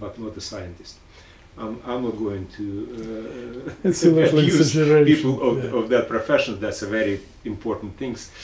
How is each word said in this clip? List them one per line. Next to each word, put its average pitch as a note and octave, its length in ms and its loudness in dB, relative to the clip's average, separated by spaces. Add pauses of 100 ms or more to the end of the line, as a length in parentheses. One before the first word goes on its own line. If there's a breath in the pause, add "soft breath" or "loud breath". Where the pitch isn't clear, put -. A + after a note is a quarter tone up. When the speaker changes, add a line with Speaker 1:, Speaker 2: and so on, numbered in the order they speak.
Speaker 1:
but G2+ 180 -12
not G#2 180 -10
a F#2 40 -14
scientist. F2+ 580 -14 (580 soft breath)
I'm, A2+ 300 -10
I'm B2 160 -4
not G#2+ 160 -4
going G2+ 380 -6
to, A2+ 1120 -10
uh, - 40 -10 (120)
<laughs> F#3+ 40 2
Speaker 2:
It's E3+ 160 2
a E3+ 60 8
little D#3+ 300 6
Speaker 1:
abuse D#3 200 4
Speaker 2:
exaggeration, D3+ 560 6
Speaker 1:
people C3 260 0
of, B2 220 0
Speaker 2:
yeah. A2+ 60 -4
Speaker 1:
of A2+ 180 -2
that A#2 200 2
profession. A#2 520 0
That's G#2 220 -6
a G2 60 -6
very G#2 320 -2 (240)
important G#2 520 -8
things B2+ 340 -10 (140 loud breath)